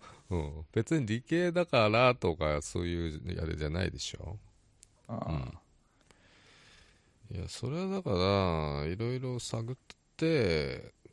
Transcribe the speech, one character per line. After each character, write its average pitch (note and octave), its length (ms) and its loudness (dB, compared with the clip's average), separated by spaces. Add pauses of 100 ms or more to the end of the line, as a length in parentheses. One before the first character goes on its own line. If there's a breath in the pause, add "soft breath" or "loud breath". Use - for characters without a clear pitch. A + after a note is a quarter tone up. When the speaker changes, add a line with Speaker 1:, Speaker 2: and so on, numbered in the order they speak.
(300 soft breath)
Speaker 1:
う F#2 80 0
ん。 D#2 340 -4
別 A2+ 260 2
に C3+ 60 2
理 A2 160 0
系 E3+ 320 0
だ F3 140 0
か A2 240 6
ら B2 240 6
と F2+ 220 0
か、 D2+ 260 2
そ - 180 -4
う F2 60 0
い E2+ 300 -2
う E2 260 -6
あ - 20 -2
れ E2 100 -2
じ D2+ 120 -2
ゃ - 20 0
な E2+ 160 0
い F2 60 -2
で - 80 -8
し - 180 -8
ょ？ - 220 -10 (680)
Speaker 2:
あ - 180 -8
あ。 - 40 -4 (2000 soft breath)
Speaker 1:
う - 40 -10
ん。 - 20 -8
い F2+ 40 -6
や、 E2+ 80 -8
そ - 200 -6
れ C#3+ 80 -4
は F#3+ 120 -4
だ F#3+ 140 -4
か D#3 80 -2
ら、 F2 760 2
い E2+ 100 -2
ろ A#2 160 -2
い B2+ 80 -4
ろ B2+ 180 -4
探 A#2 360 -6
っ - 20 -10 (400)
て、 F2+ 800 2 (180)